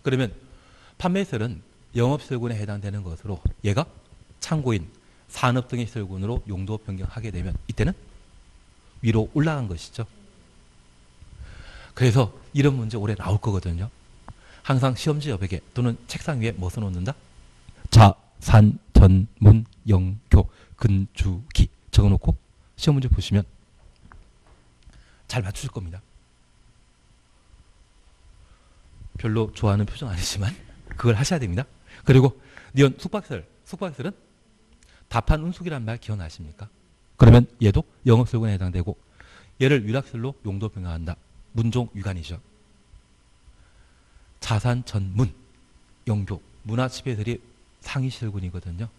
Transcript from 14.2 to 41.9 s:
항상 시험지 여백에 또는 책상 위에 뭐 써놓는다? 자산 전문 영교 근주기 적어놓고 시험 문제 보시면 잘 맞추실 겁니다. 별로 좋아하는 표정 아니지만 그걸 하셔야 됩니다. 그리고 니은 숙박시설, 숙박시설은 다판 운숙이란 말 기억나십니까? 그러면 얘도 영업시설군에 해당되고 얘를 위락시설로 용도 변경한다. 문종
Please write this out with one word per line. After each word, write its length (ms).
항상 340
시험지 340
여백에 320
또는 240
책상 340
위에 100
뭐 180
써놓는다? 440
자산 880
전문 720
영교 600
근주기 960
적어놓고 440
시험 200
문제 120
보시면 360
잘 140
맞추실 300
겁니다. 300
별로 360
좋아하는 320
표정 240
아니지만 460
그걸 260
하셔야 240
됩니다. 260
그리고 380
니은 240
숙박시설, 460
숙박시설은 460
다판 340
운숙이란 440
말 120
기억나십니까? 720
그러면 280
얘도 220
영업시설군에 480
해당되고 440
얘를 240
위락시설로 500
용도 240
변경한다. 460
문종 420